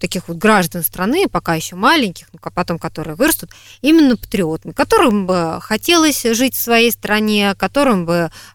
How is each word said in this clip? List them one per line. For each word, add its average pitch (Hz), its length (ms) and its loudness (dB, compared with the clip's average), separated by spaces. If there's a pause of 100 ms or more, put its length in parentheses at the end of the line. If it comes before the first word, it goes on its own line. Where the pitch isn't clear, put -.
таких 175 280 -6
вот 170 100 -10
граждан 180 440 2
страны, 247 480 -2
пока 170 240 -2
ещё 160 220 -6
маленьких, 240 560 0
ну, - 80 -20
ка-, 165 100 -12
потом 175 280 -4
которые 160 360 -8
вырастут, 233 360 0 (320)
именно 285 340 6
патриотами, 165 560 -4
которым 262 540 2
бы 175 340 -2
хотелось 311 600 0
жить 240 320 0
в - 60 -8
своей 233 300 2
стране, 208 680 -2
которым 196 500 0
бы, 170 240 0 (240)